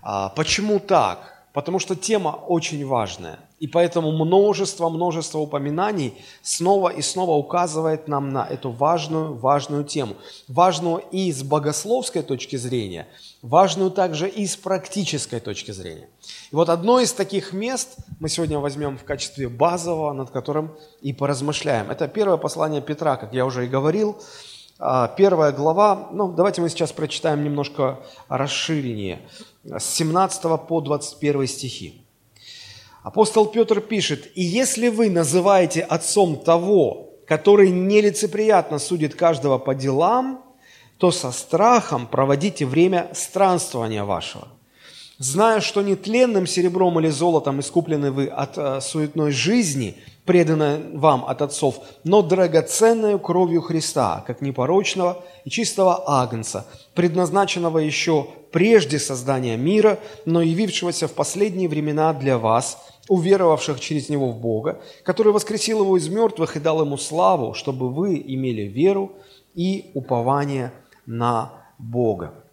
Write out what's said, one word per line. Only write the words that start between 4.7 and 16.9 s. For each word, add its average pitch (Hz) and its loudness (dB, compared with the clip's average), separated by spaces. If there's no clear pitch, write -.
множество 160 -4
упоминаний 147 -4
снова 190 0
и 147 -6
снова 180 -2
указывает 160 -2
нам 139 -2
на 131 -2
эту 135 -8
важную, 156 -2
важную 143 0
тему. 135 -6
Важную 165 2
и 185 -2
с 135 -6
богословской 151 -2
точки 139 -6
зрения, 117 -6
важную 180 2
также 185 -2
и 202 -4
с - -6
практической 185 -6
точки - -10
зрения. 90 -14
И 143 -8
вот 165 4
одно 208 2